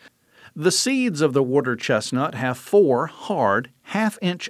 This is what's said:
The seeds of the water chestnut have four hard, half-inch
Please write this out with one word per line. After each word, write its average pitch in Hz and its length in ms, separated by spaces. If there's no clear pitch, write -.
The 156 180
seeds 247 480
of 147 140
the 139 80
water 127 340
chestnut 127 580
have 127 220
four 160 520
hard, 120 640
half-inch 190 680